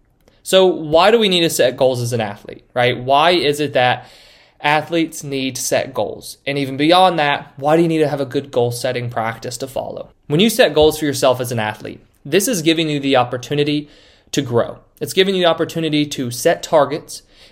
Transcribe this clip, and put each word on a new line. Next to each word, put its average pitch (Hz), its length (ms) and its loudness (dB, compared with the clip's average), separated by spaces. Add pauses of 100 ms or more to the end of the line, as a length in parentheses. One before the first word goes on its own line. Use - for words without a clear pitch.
(440)
So 190 240 4
why 160 420 4
do 226 80 4
we 220 120 4
need 180 120 2
to 165 80 2
set 131 280 0
goals 127 220 2
as 120 140 -4
an 117 80 -2
athlete, - 420 -10 (120)
right? 123 200 0
Why 139 360 2
is 147 280 0
it 143 140 -4
that 123 340 0 (520)
athletes 156 640 -2
need 135 320 -4
to 123 80 -8
set - 320 -2
goals? - 500 -8
And 143 140 -4
even 135 180 -4
beyond 175 400 4
that, 143 400 -2
why 147 180 0
do 170 60 4
you 175 60 2
need 160 120 0
to 151 80 2
have 139 140 -4
a 139 40 -2
good 135 260 -6
goal 120 200 0
setting 123 380 -6
practice 113 500 -6
to 135 80 -8
follow? - 440 -10 (160)
When 151 140 2
you 220 100 4
set 190 240 2
goals 151 240 4
for 156 60 -4
yourself 131 360 0
as 123 100 -6
an 120 80 -4
athlete, 107 420 -8 (220)
this 180 240 0
is 220 140 -2
giving 160 260 4
you 147 120 -2
the 135 160 0
opportunity 147 760 -2 (420)
to 151 120 -2
grow. 117 360 -2 (200)
It's 143 140 -8
giving 190 200 2
you 185 80 0
the 170 80 4
opportunity 160 560 -2
to 139 240 -6
set 165 320 0
targets 143 640 -2 (280)